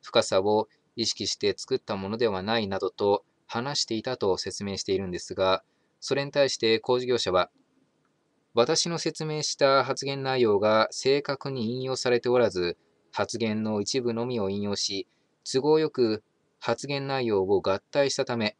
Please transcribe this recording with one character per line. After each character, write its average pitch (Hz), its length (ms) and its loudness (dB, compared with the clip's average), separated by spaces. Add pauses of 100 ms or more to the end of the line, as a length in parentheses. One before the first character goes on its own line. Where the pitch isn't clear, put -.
深 - 220 0
さ 98 160 2
を 104 300 0 (260)
意 117 100 -4
識 104 220 -4
し - 80 -4
て 101 220 0
作 - 180 -4
っ 127 40 0
た - 160 -6
も 95 140 -6
の 110 80 -6
で 117 100 0
は 95 160 -2
な 113 160 0
い 104 80 -4
な 95 120 -4
ど 92 100 -2
と 101 340 2 (240)
話 - 340 -4
し - 40 -2
て 117 100 -4
い 107 80 -4
た 107 140 -4
と 92 200 0
説 - 260 -8
明 98 140 -4
し - 60 -8
て 98 100 0
い 92 40 2
る 98 100 -2
ん 90 40 -6
で 87 80 -6
す - 140 -12
が、 95 300 0 (360)
そ - 160 -2
れ 139 100 -2
に 143 60 -12
対 139 180 4
し - 80 -6
て 113 220 2
工 123 200 0
事 127 80 -6
業 123 100 2
者 95 140 -2
は、 90 180 2 (1040)
私 147 360 2
の 170 80 -4
説 156 280 -4
明 151 180 -4
し - 140 -6
た 135 260 4
発 135 220 -4
言 139 180 -4
内 131 180 0
容 107 180 6
が 107 320 4
正 139 300 0
確 143 300 -6
に 120 200 -4
引 127 120 -6
用 131 120 -2
さ 127 140 -2
れ 120 100 4
て 117 80 -4
お 123 100 4
ら 117 120 6
ず、 87 280 -2 (340)
発 - 260 -4
言 110 260 -2
の 107 180 -2
一 127 200 -2
部 117 120 -2
の 117 120 -4
み 123 140 -4
を 95 100 -2
引 101 120 -4
用 101 140 -4
し、 98 320 -6 (420)
都 131 120 0
合 151 180 4
よ 156 100 0
く 110 340 0 (360)
発 - 280 -4
言 139 200 -4
内 135 200 -2
容 101 160 4
を 95 180 2
合 98 180 0
体 139 320 0
し - 40 -4
た 131 100 -2
た 123 100 -4
め 107 240 -2